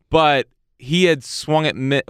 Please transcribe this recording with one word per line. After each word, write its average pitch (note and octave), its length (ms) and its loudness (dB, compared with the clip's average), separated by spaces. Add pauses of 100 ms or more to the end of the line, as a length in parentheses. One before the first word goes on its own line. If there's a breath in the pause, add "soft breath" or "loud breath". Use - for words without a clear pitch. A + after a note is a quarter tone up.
(100)
but D3+ 380 2 (300)
he E3 260 0
had D#3+ 200 2
swung D#3 420 -4
at - 100 -4
mi-, C3+ 340 -2